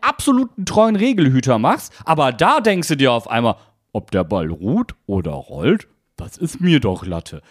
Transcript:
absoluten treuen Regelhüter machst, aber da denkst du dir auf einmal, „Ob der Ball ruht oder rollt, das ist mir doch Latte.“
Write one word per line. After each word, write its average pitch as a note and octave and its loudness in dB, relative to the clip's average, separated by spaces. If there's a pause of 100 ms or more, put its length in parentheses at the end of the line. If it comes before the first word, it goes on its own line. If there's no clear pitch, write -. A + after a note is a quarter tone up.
absoluten C4 0
treuen A3 4
Regelhüter C3+ 2
machst, E3+ 0 (100)
aber D3+ 0
da G#3 2
denkst G3 0
du D#3 0
dir C3+ 4
auf A#2 -2
einmal, A#2 0 (360)
„Ob - -8
der F#2 0
Ball E2 -4
ruht G#2+ -4 (100)
oder F#2 -4
rollt, D2+ -8 (300)
das - -16
ist - -8
mir F3 2
doch F#2 -4
Latte.“ E2 -10